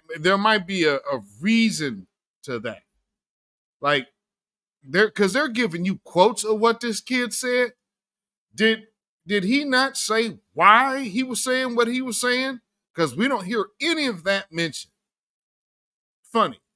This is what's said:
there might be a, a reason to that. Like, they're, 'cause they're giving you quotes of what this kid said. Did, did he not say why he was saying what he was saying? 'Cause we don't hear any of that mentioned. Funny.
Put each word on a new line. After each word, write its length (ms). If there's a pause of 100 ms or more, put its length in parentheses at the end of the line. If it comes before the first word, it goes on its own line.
(180)
there 200
might 280
be 180
a, 120
a 260 (180)
reason 680 (380)
to 160
that. 220 (1000)
Like, 280 (760)
they're, 280
'cause 220
they're 160
giving 360
you 200
quotes 400
of 160
what 200
this 200
kid 340
said. 380 (840)
Did, 340 (380)
did 180
he 200
not 320
say 420 (160)
why 500
he 180
was 220
saying 320
what 120
he 140
was 180
saying? 400 (340)
'Cause 220
we 120
don't 180
hear 200 (140)
any 260
of 180
that 280
mentioned. 400 (1300)
Funny. 380 (160)